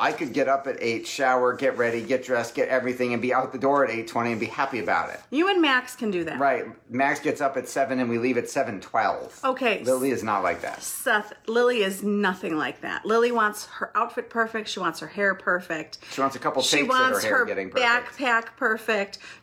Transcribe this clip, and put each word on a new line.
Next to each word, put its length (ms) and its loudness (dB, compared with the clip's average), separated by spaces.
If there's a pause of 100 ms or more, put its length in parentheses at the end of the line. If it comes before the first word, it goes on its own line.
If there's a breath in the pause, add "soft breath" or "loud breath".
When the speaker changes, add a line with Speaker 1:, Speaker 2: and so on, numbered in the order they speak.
Speaker 1:
I 100 4
could 220 -6
get 160 2
up 180 2
at 140 -4
eight, 260 -2
shower, 460 2
get 260 0
ready, 240 2
get 220 0
dressed, 320 -2
get 120 2
everything, 440 0
and 100 -2
be 100 0
out 200 0
the 60 -8
door 260 4
at 60 0
eight 180 -4
twenty 240 -2
and 80 -4
be 60 -2
happy 340 -4
about 300 0
it. 100 -12 (100)
Speaker 2:
You 180 2
and 140 2
Max 320 2
can 160 -4
do 140 -2
that. 160 -6
Speaker 1:
Right. 260 2 (240)
Max 300 0
gets 200 -2
up 160 0
at 120 -6
seven 320 0
and 100 0
we 80 0
leave 180 2
at 140 -2
seven 300 -2
twelve. 640 -2
Speaker 2:
Okay. 400 0
Speaker 1:
Lily 260 2
is 140 -2
not 180 0
like 200 0
that. 200 -8
Speaker 2:
Seth, 500 -2 (140)
Lily 380 2
is 180 -2
nothing 560 0
like 220 -4
that. 260 -6
Lily 240 4
wants 360 0 (120)
her 160 -6
outfit 340 -2
perfect. 400 -2
She 120 -6
wants 200 -2
her 60 -10
hair 300 2
perfect. 600 -2 (140)
Speaker 1:
She 80 -6
wants 140 2
a 60 -8
couple 220 0
Speaker 2:
She 160 4
Speaker 1:
takes 140 2
at 60 6
her 140 6
Speaker 2:
wants 120 0
Speaker 1:
hair 140 2
Speaker 2:
her 60 4
Speaker 1:
getting 260 -4
perfect. 480 2
Speaker 2:
backpack 380 0
perfect. 600 -2 (240 loud breath)